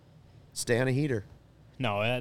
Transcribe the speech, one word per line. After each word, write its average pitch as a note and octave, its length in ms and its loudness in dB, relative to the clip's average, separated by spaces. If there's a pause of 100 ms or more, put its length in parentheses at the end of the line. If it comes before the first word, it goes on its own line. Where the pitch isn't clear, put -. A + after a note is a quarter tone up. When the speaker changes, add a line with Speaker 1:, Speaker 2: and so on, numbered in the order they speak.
(520)
Speaker 1:
Stay A#2+ 280 0
on C3 80 2
a C3 40 0
heater. B2+ 320 0 (560)
Speaker 2:
No, G#2 220 0
uh, B2 200 0